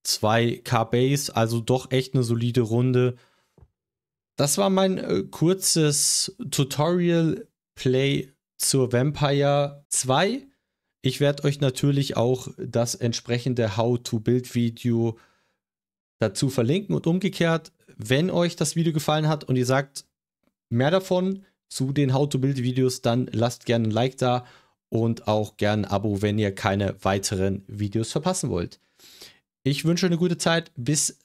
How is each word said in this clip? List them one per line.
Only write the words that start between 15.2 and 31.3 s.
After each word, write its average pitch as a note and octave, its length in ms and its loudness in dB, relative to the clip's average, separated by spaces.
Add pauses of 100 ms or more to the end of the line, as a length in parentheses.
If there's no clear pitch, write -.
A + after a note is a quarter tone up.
dazu D3 300 0
verlinken. E3 460 0
Und D3 120 -2
umgekehrt, E3 640 0 (260)
wenn C3 320 0
euch E3+ 260 0
das - 200 -4
Video E3 180 2
gefallen D#3 340 0
hat D3+ 160 -2
und C3 120 -2
ihr B2+ 100 2
sagt, C3 400 -2 (640)
mehr B2+ 220 2
davon F#3+ 540 0 (220)
zu C3+ 260 -4
den C3+ 200 2
How-to-Build-Videos, C3 880 0
dann A#2+ 300 0
lasst A2+ 340 -2
gerne A#2 220 2
ein A2 40 0
Like A#2+ 260 0
da B2 280 0 (440)
und A#2 380 -2
auch G#2+ 300 0
gerne G#2 300 0
ein - 40 -4
Abo, G2+ 300 0
wenn G#2 160 0
ihr G2+ 160 0
keine G2 500 0
weiteren G2 640 0
Videos G#2 440 -4
verpassen D#3 400 -2
wollt. F2 280 -4 (840)
Ich C#3+ 200 -2
wünsche E3+ 220 2
eine E3+ 120 2
gute E3+ 200 2
Zeit. E3 380 0
Bis C#3 500 -2